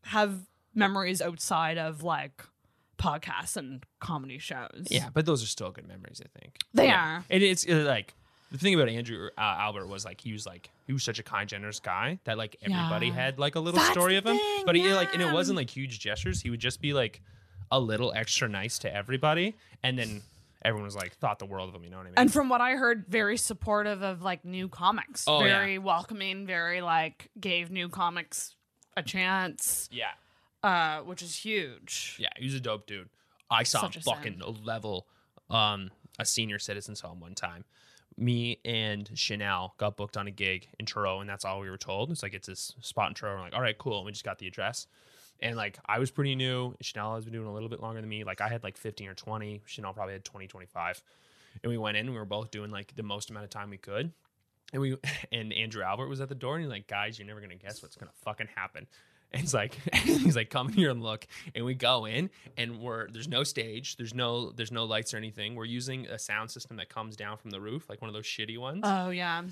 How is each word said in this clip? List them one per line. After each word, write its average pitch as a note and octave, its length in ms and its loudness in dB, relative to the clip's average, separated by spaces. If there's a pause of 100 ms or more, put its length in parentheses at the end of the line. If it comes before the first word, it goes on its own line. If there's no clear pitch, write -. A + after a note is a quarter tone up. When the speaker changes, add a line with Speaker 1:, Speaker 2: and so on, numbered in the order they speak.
Speaker 1:
have G#3 360 2 (340)
memories F#3+ 480 4
outside E3 560 0
of, D#3+ 240 -4
like, C#3+ 400 -4 (580)
podcasts D#3 560 0
and C3+ 280 -8 (160)
comedy C3+ 380 -4
shows. C#3+ 520 -8
Speaker 2:
Yeah, B2 220 2
but D#3 140 4
those C#3+ 160 4
are A2 40 -2
still F#2+ 240 -4
good - 180 -16
memories, F#2 360 -14
I - 140 -20
think. - 200 -20 (160)
Speaker 1:
They C#4 120 10
Speaker 2:
Yeah. E3+ 320 6
Speaker 1:
are. F3 120 -10
Speaker 2:
And F#3+ 120 8
it's, F#3 260 6
uh, D#3 180 8
like, A#2 280 2 (380)
the C3+ 60 -4
thing F#3+ 160 6
about C#3+ 140 8
Andrew, A2+ 400 -2 (100)
uh, - 20 -2
Albert G2+ 460 2
was, G2 180 -8
like, F#2 160 -12
he A2+ 120 -8
was, G#2 140 -8
like, F2+ 240 -16 (160)
he C3 60 0
was C3+ 100 2
such A2+ 160 -2
a A2+ 40 -8
kind, G2+ 260 -2
generous G#2 320 -8
guy A2 440 -2
that, A2+ 140 -2
like, A2 240 -6
everybody E3 460 0
Speaker 1:
Yeah. A#2 60 0
Speaker 2:
had, C3 240 0
like, C#3+ 160 0
a E3 60 0
little E3+ 200 2
Speaker 1:
That's - 120 6
Speaker 2:
story F3+ 220 6
Speaker 1:
the G3 40 6
Speaker 2:
of G3 80 0
him. A3+ 100 6
Speaker 1:
thing, - 300 2
Speaker 2:
But E3+ 100 8
he, F#3 160 8
like, F#3 220 4
and F3 80 4
it F3 40 4
Speaker 1:
yeah. D3+ 60 4
Speaker 2:
wasn't, F3+ 240 4
like, C3 140 0
huge C3 300 -6
gestures. G#2 420 0
He A#2+ 80 -2
would A#2 100 -2
just A#2+ 200 0
be, D3 120 2
like, B2 300 2 (500)
a C3 80 8
little A2+ 340 2
extra A2+ 340 2
nice G#2 320 -2
to - 140 -4
everybody. D3+ 640 2 (260)
And B2+ 160 2
then G#2+ 240 -2 (400)
everyone G#2+ 220 2
was, G2+ 120 -8
like, F#2 180 -6
thought A2 240 0
the G2 80 -10
world F#2+ 220 -6
of F#2 60 -14
him, E2+ 100 -14
you F2 60 -16
know F#2 80 -14
what F#2 80 -14
I F2+ 40 -16
mean? - 60 -18
Speaker 1:
And B3 160 10
from C#4 160 4
what B3 120 6
I B3 120 4
heard, A#3+ 360 2
very G#3+ 280 4
supportive G#3 680 0
of, F#3+ 200 -4
like, F3+ 220 -2
new F#3 240 -4
comics. F#3 580 2
Speaker 2:
Oh, D3+ 180 8
yeah. - 140 8
Speaker 1:
Very G3 200 2
welcoming, F#3+ 680 0
very, F3 360 0
like, E3 480 2 (100)
gave F3 300 0
new F3+ 180 -2
comics F3 680 -2 (400)
a F3+ 60 0
chance. F#3 920 0
Speaker 2:
Yeah. A2+ 180 -4 (520)
Speaker 1:
Uh, E3 400 4
which F3 200 -10
is E3+ 140 -8
huge. F3+ 840 -4
Speaker 2:
Yeah, - 180 4
he - 80 -6
was C3+ 100 0
a C3 60 -2
dope A2 260 -2
dude. F#2+ 220 -10 (420)
I A2+ 120 8
saw A2+ 200 4
Speaker 1:
Such F#2+ 140 -2
Speaker 2:
him D#3+ 100 -10
Speaker 1:
a C3+ 80 4
Speaker 2:
fucking G#2 280 -6
Speaker 1:
simp. G#2+ 240 -8
Speaker 2:
level, G#2+ 400 -4 (420)
um, G#2 420 2 (280)
a - 80 0
senior G#2+ 320 0
citizen G2+ 380 -6
saw F2 160 -12
him F2 80 -16
one F2 140 -16
time. F2 300 -6 (540)
Me A#2+ 480 0
and G#2+ 480 -2
Chanel G2+ 640 -2
got G#2 180 0
booked G#2 220 -6
on G2+ 80 -4
a G2+ 40 -8
gig F#2+ 380 -2 (100)
in A2+ 60 -8
Truro, G2 360 -2
and G2+ 100 -8
that's G2+ 160 -8
all G2 140 -4
we G2 100 -8
were F#2+ 80 -10
told. G#2+ 320 -4
It's D#3+ 120 -6
like, G2+ 120 -8
"It's F#2+ 140 -12
this - 340 -10
spot G2+ 260 -2
in - 60 -6
Truro." G2+ 220 -6
We're F#2+ 40 -8
like, F2 140 -10
"All B2 80 0
right, A2+ 160 0
cool." A2 200 -4
And F#2 80 -8
we G#2 60 -10
just - 120 -12
got G2+ 140 -6
the G2 80 -10
address. G2+ 400 -4 (540)
And, A#2 160 -2
like, G#2 300 -4
I G#2+ 120 2
was C3 120 2
pretty C#3 240 0
new. B2+ 480 -2
Chanel A2 320 -4
has A2+ 100 -6
been A2+ 80 -10
doing A2+ 160 -6
a G#2 60 -8
little A2 160 -6
bit A#2 100 -8
longer A2+ 220 -8
than A2 80 -8
me. G#2+ 140 -6
Like, F#2+ 180 -4
I G#2+ 60 2
had, A#2 140 -2
like, G2 140 -8
fifteen G#2 320 -10
or F#2+ 60 -12
twenty. G#2+ 500 -8
Chanel G2 300 -10
probably G2 180 -6
had G2 140 -12
twenty, F#2+ 220 -16
twenty-five. F2+ 540 -6 (600)
And A#2+ 80 -2
we A#2 80 0
went G#2+ 180 0
in, G#2+ 100 2
and C3 40 -4
we A#2+ 80 -6
were G#2+ 80 -8
both G#2 240 -4
doing, G#2 200 -8
like, G#2 260 -10
the A2+ 60 -8
most G2+ 280 -6
amount G#2 140 -10
of G2+ 60 -16
time G#2 200 -10
we G2 80 -14
could. A#2+ 340 -4 (600)
And C3+ 80 0
we, C3 160 0 (160)
<laughs> - 180 -8
and A2 220 -2
Andrew A2 280 -2
Albert G#2 260 -2
was C3+ 120 -6
at C#3 80 -6
the C#3 60 -8
door, C3 220 -4
and E3 80 -4
he's C#3+ 60 -6
like, G2+ 180 -10
"Guys, G#2+ 300 -4
you're G2+ 100 -14
never G#2+ 120 -14
gonna F#2+ 160 -16
guess G2 240 -12
what's - 160 -20
gonna - 160 -16 (100)
fucking G#2+ 320 -6
happen." F#2+ 320 -10 (460)
And C3 100 -2
he's - 120 0
like, A2 200 2
<laughs> - 200 -6
he's C4 400 6
like, A2+ 160 0
"Come C3 220 0
here F#3 180 6
and A#2+ 140 -2
look." A2 200 -6 (300)
And A#2 100 -2
we B2+ 100 0
go B2 300 4
in, B2+ 260 -2 (260)
and A#2 240 -4
we're, A2+ 320 -6
there's A2+ 160 -10
no B2+ 160 0
stage, A#2 520 -6
there's A2+ 160 -8
no, A#2+ 380 -2
there's A#2 220 -6
no A2+ 140 -2
lights A2 280 -2
or A2+ 40 -4
anything. G#2+ 360 -8
We're A2+ 120 -8
using B2 420 -6
a A2 100 -8
sound A2 320 -4
system A#2 280 -14
that F#2 100 -10
comes A2 260 -10
down G#2 220 -8
from G#2+ 160 -14
the G2 80 -8
roof, A#2 280 -8
like, G#2 140 -12
one A2 60 -10
of G#2+ 60 -10
those A2 120 -8
shitty A2 320 -4
ones. C#3 260 -6
Speaker 1:
Oh, F#3 260 2
yeah. F3 420 -2